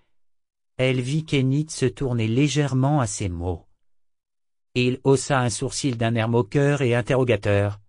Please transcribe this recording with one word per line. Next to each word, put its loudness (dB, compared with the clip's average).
elle 0
vit -4
Kénit 0
se -2
tourner -2
légèrement 0
à 0
ces -6
mots. -6
Il 0
haussa 2
un 0
sourcil -4
d'un 0
air 0
moqueur 2
et 2
interrogateur. 0